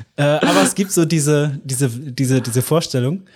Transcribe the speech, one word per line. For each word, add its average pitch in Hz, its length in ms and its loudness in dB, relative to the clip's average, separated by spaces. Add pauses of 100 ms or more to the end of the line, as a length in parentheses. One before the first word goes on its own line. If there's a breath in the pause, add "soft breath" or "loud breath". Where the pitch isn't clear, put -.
(160 loud breath)
Äh, 143 60 0
aber 151 400 2
es - 120 0
gibt 196 180 -2
so 170 140 4
diese, 147 580 0
diese, 135 240 -2
diese, 127 540 -2
diese 123 200 -2
Vorstellung. 156 600 -2 (140 soft breath)